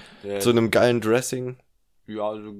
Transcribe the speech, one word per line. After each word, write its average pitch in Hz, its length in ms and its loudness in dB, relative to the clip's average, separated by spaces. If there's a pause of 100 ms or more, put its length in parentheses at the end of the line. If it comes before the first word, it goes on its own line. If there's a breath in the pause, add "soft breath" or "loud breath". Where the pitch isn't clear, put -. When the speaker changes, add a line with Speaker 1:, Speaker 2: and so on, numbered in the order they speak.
(240 loud breath)
Speaker 1:
Äh, 101 180 -6
Speaker 2:
So 113 80 4
einem 113 220 4
geilen 120 300 4
Dressing? 127 560 -2 (500)
Speaker 1:
ja, 107 200 -6
also, 107 220 -8
äh, 104 100 -14